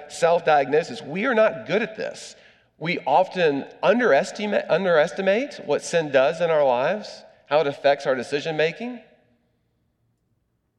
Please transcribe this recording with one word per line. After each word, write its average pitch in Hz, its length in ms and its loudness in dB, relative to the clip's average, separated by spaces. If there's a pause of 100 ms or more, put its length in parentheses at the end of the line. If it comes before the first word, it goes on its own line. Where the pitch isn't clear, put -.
self-diagnosis. 156 920 2
We 180 240 -6
are - 80 0
not 214 340 2
good 180 140 -2
at - 140 -8
this. - 400 -10 (420)
We 165 300 -4
often 165 560 2 (180)
underestimate, 202 880 2
underestimate 190 960 0
what 143 180 -2
sin 160 280 -2
does 143 300 2
in 170 80 0
our 151 160 2
lives, 143 580 -2 (240)
how 147 140 2
it 147 60 0
affects 139 380 0
our 135 100 0
decision-making, 160 840 -4 (1800)